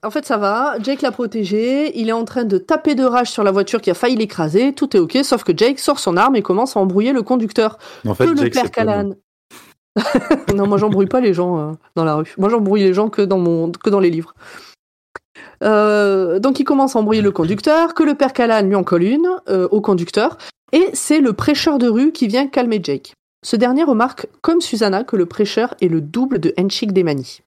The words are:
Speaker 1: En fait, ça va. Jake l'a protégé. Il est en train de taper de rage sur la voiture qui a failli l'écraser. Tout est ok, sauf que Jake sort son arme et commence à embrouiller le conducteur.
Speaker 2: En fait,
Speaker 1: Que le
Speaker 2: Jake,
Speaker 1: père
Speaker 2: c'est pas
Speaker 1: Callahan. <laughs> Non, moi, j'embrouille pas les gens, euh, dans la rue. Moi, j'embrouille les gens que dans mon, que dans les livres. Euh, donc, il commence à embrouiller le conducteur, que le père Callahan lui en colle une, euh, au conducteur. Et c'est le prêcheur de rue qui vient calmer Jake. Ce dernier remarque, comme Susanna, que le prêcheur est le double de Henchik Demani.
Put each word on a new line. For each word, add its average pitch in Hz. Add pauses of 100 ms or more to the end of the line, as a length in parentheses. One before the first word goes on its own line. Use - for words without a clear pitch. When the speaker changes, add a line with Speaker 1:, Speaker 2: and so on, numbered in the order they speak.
Speaker 1:
En 214
fait, 294
ça 233
va. 208
Jake 269
l'a 262
protégé. 233
Il 226
est 220
en 233
train 247
de 196
taper 311
de 262
rage 247
sur -
la 202
voiture 202
qui 185
a -
failli 240
l'écraser. 214
Tout 269
est -
ok, 180
sauf 247
que 175
Jake 247
sort 285
son 175
arme 254
et 214
commence 208
à 220
embrouiller 196
le 254
conducteur. 220 (300)
Speaker 2:
En 104
fait, -
Speaker 1:
Que 339
le 294
Speaker 2:
Jake, -
Speaker 1:
père 247
Speaker 2:
c'est 220
pas 233
Speaker 1:
Callahan. 202 (840)
<laughs> 262
Non, 196
moi, 202
j'embrouille 202
pas 254
les 202
gens, 180
euh, 151 (240)
dans 165
la 160
rue. 156
Moi, 196
j'embrouille 214
les 190
gens 214
que 208
dans 196
mon, 170
que 202
dans 202
les 185
livres. 165 (1300)
Euh, 208
donc, 262
il 285
commence 269
à 240
embrouiller 214
le 202
conducteur, 302
que 330
le 294
père 269
Callahan 226
lui 196
en 190
colle 175
une, 277 (220)
euh, 185
au 202
conducteur. 202 (340)
Et 370
c'est -
le 240
prêcheur 285
de 247
rue 247
qui 285
vient 254
calmer 240
Jake. 143 (320)
Ce -
dernier 247
remarque, 254 (140)
comme 330
Susanna, 208
que -
le 180
prêcheur 214
est 185
le 160
double 233
de 165
Henchik 196
Demani. 160